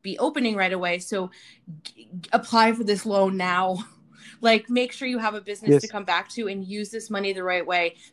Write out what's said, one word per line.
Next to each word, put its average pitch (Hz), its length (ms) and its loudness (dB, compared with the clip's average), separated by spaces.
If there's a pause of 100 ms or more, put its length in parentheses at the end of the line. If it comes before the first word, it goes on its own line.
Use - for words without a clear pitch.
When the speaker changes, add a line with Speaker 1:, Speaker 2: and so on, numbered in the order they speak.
Speaker 1:
be 196 180 -8
opening 247 360 0
right 190 180 0
away. 180 260 -2
So 185 300 -4 (540)
g-, - 260 -20 (120)
g-, - 120 -16
apply 226 400 4
for 233 120 -2
this 202 200 0
loan 196 320 2
now. 180 400 0
<laughs> 220 80 -10 (580)
Like, 220 280 4
make 247 200 0
sure - 160 -8
you 247 120 -4
have 214 160 -2
a 208 60 -10
business 202 280 -4
Speaker 2:
Yes. 143 140 8
Speaker 1:
to - 40 -8
come 208 160 -8
back 180 260 -2
to 226 180 -6
and 196 180 -6
use 202 240 -8
this 220 220 -10
money 196 200 -2
the 185 120 -6
right 180 200 -2
way. 175 300 0 (200)